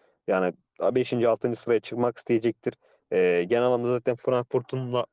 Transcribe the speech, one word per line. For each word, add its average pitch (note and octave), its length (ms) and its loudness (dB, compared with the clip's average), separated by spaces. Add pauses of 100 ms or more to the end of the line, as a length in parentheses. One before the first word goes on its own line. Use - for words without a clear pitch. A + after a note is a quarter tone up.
(260)
Yani F#2 260 0 (420)
beşinci, A#2+ 340 0
altıncı A2+ 320 -2
sıraya A2+ 200 0
çıkmak A#2+ 380 -4
isteyecektir. A2+ 560 -2 (380)
Ee, F2 360 2
genel A#2 140 2
anlamda A#2+ 260 0
zaten B2 280 -2
Frankfurt'un B2 600 -2
ma-, B2 340 -4